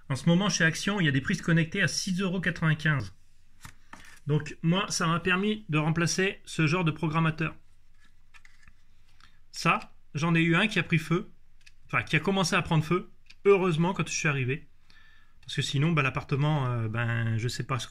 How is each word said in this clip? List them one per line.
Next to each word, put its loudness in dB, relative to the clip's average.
En -2
ce -2
moment, 4
chez 0
Action, 0
il 2
y 4
a 2
des 2
prises -2
connectées 2
à 2
six -4
euros -2
quatre-vingt-quinze. 0
Donc, -2
moi, 2
ça -2
m'a 0
permis 0
de 0
remplacer 0
ce 0
genre 2
de 2
programmateur. -2
Ça, -2
j'en 0
ai 4
eu 4
un 2
qui -2
a 2
pris 0
feu, 0
enfin, -2
qui -2
a 4
commencé 0
à 0
prendre 2
feu, -2
heureusement, 4
quand -2
je -8
suis -2
arrivé. -2
Parce -12
que -2
sinon, 0
bah, 2
l'appartement, 0
euh, -2
ben, -2
je -2
sais -4
pas -4